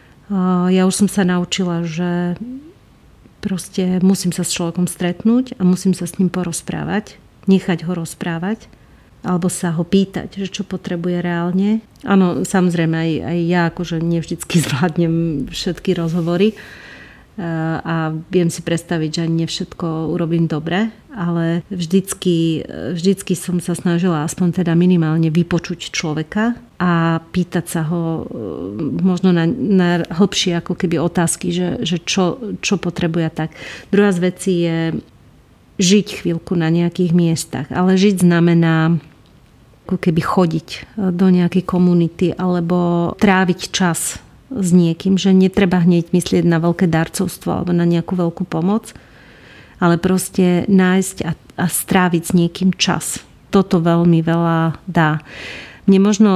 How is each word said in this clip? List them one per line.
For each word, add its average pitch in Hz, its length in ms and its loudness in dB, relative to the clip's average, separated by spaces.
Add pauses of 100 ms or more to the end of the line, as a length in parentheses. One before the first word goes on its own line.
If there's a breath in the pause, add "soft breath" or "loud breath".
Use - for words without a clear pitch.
(760 soft breath)
ja 185 100 4
už 190 220 2
som - 20 2
sa 208 140 0
naučila, 180 640 -2
že 175 480 -2 (1080)
proste 185 600 -2
musím 190 320 2
sa 180 80 -4
s - 100 -4
človekom 175 380 -2
stretnúť 220 640 -2
a 190 60 -8
musím 180 320 2
sa 175 100 -6
s - 140 -8
ním 185 100 2
porozprávať, 170 880 -6 (300)
nechať 185 400 2
ho 175 80 -4
rozprávať 170 720 -6 (600 soft breath)
alebo 180 240 0
sa 170 240 -4
ho 170 80 -2
pýtať, 190 560 -2
že 196 80 -6
čo 185 160 -8
potrebuje 175 560 -6
reálne. 180 640 0 (240)
Áno, 185 400 2
samozrejme, 170 480 0
aj, 160 180 -2 (140)
aj 170 120 -4 (120)
ja 180 100 2 (140)
akože 165 240 -6
nie 170 240 0
vždycky - 380 -2
<laughs> - 40 0
zvládnem 165 500 0 (360)
všetky 175 480 -4
rozhovory, 175 560 0
e, - 20 -20 (1300 loud breath)
a 160 320 -4 (160)
viem 180 160 2
si 165 160 -4
predstaviť, 165 480 -2
že 170 160 -4
nie 165 240 -2
všetko 160 640 -6
urobím 165 320 0
dobre, 165 480 -2 (160)
ale 170 640 -2
vždycky, 170 880 0 (320)
vždycky 185 400 0
som 175 240 -4
sa 170 160 -4
snažila 170 480 0
aspoň 175 400 0
teda 165 160 2
minimálne 165 560 4
vypočuť 170 560 -2
človeka 165 640 -4 (240)
a 165 400 0
pýtať 175 480 -2
sa 165 160 -4
ho, 165 400 -2
e, - 20 -10 (800)
možno 185 320 2
na, 170 160 2
na 175 560 2
hlbšie 170 560 0
ako - 160 -6
keby 165 240 0
otázky, 175 480 0
že, 180 320 -2
že 175 160 -2
čo, 190 640 -2
čo 185 160 -2
potrebuje 170 480 -2
a 160 80 -4
tak. 160 160 -6 (400 loud breath)
Druhá 202 240 4
z 175 80 -2
vecí 185 300 0 (100)
je 165 160 0 (960)
žiť 190 460 2
chvíľku 170 340 -4
na 160 160 2
nejakých 175 400 0
miestach, 165 560 0
ale 185 320 2
žiť 190 240 4
znamená 165 720 4 (920)
ako 185 160 -4
keby 165 160 0
chodiť, 160 500 0
e, - 100 -14 (360)
do 190 160 4
nejakej 180 320 4
komunity 175 720 2
alebo 175 880 0
tráviť 185 380 4 (100)
čas - 480 -2 (320)
s 190 240 -2
niekým, 175 400 4
že 190 160 2
netreba 190 480 4
hneď 170 320 2
myslieť 180 320 2
na 170 160 4
veľké 170 320 2
darcovstvo 170 640 -2
alebo 180 160 -4
na 170 160 2
nejakú 170 320 0
veľkú 170 320 -2
pomoc, 190 400 -2 (880 loud breath)
ale 170 160 4
proste 180 720 2
nájsť 185 560 2
a, 165 160 -6 (240)
a 180 80 2
stráviť 180 560 0
s - 80 -8
niekým 175 400 2
čas. - 480 -4 (320)
Toto 190 240 2
veľmi 170 480 4
veľa 165 640 0
dá. 156 320 2 (640 loud breath)
Mne 196 160 6
možno, 208 340 4